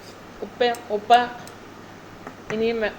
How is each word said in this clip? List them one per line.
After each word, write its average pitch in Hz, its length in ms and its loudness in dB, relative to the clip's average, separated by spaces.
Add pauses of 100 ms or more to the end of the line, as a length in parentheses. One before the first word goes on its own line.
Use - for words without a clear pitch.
(480)
ഉപ്പ്, 240 220 2 (280)
ഉപ്പ് 240 220 8 (1400)
ഇനിയും 226 260 2
വേ-, 202 160 0